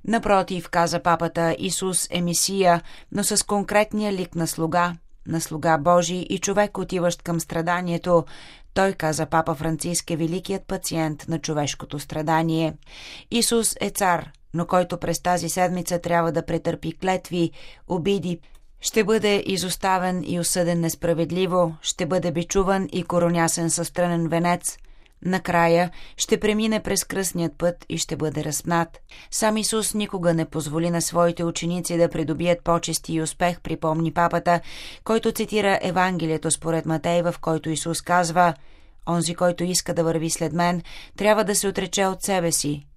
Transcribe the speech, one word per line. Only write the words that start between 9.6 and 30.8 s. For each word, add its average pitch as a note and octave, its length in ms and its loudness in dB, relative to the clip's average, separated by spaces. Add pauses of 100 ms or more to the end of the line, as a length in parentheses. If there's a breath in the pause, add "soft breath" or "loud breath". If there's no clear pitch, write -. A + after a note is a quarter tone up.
е E3+ 40 0
великият F3+ 520 -4
пациент D#3+ 600 -4
на E3 120 -2
човешкото D3+ 600 -4
страдание. D#3+ 760 0 (580 loud breath)
Исус A#3 500 2
е G3+ 80 -2
цар, F3 400 0 (240)
но E3+ 120 -2
който F3+ 320 2
през E3+ 220 -2
тази F3 300 0
седмица F3+ 500 0
трябва E3+ 320 2
да E3 140 -2
претърпи E3 460 -2
клетви, F3+ 600 0 (360 loud breath)
обиди, F3 520 0 (420 soft breath)
ще - 220 0
бъде G#3 420 2
изоставен F#3 800 0
и F3 140 -2
осъден E3+ 400 0
несправедливо, E3+ 1000 0
ще - 240 -4
бъде F3 260 0
бичуван F#3+ 600 0
и F3+ 120 -2
коронясен E3+ 680 2
със D#3+ 180 -2
стрънен E3+ 400 0
венец. F3 500 0 (440 soft breath)
Накрая F3 720 2 (260 loud breath)
ще - 220 0
премине G#3+ 440 0
през G3 200 -2
кръстният E3+ 540 -2
път F3 320 0
и E3+ 80 -4
ще D#3+ 180 -4
бъде D3+ 280 -4
разпнат. E3 560 -2 (320 loud breath)
Сам G#3+ 260 0
Исус G#3+ 360 -2
никога F#3+ 400 0
не D#3+ 120 2
позволи D#3+ 440 -2